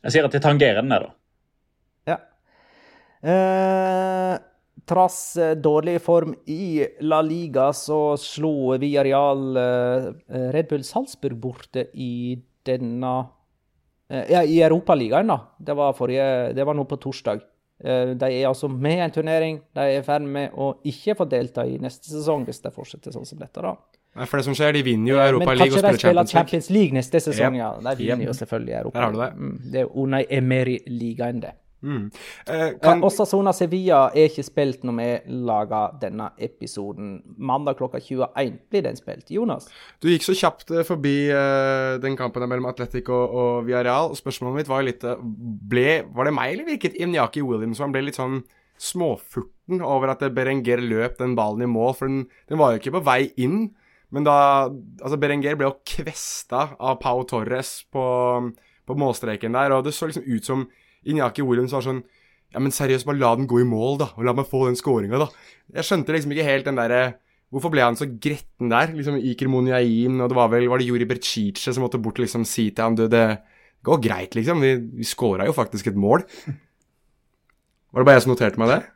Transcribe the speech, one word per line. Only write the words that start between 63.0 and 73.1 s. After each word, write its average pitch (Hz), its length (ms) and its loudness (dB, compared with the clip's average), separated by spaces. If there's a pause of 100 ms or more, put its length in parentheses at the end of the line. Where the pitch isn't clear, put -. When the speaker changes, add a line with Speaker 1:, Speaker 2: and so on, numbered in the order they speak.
Speaker 3:
bare 143 120 -2
la 120 180 4
den 131 120 -2
gå 120 140 4
i - 40 6
mål, 120 340 0
da, 139 180 -2
og 113 80 -2
la 123 80 4
meg 135 120 0
få 131 220 0
den 123 80 2
scoringen, 117 420 0
da.» 147 120 2 (440)
Jeg 160 140 -4
skjønte 156 260 0
liksom 147 220 -2
ikke 156 100 0
helt 135 200 2
den 139 100 -2
derre, 123 400 2 (360)
hvorfor 139 200 -2
ble 147 100 4
han 120 140 6
så 147 100 -4
gretten 127 640 -4
der? 131 240 2
Liksom, 143 240 -4
Iker 127 320 -2
Muniain, 127 720 2
og 123 80 0
det 127 60 -2
var 120 140 4
vel, 120 200 4
var 123 80 2
det 131 80 0
Juri 120 200 0
Bercice 113 680 -4
som 127 100 -2
måtte 123 180 -2
bort 110 180 -4
og 123 60 2
liksom 117 200 -2
si 107 240 0
til 110 140 -2
han: 113 120 2
«Du, 113 120 2
det 110 320 4 (440)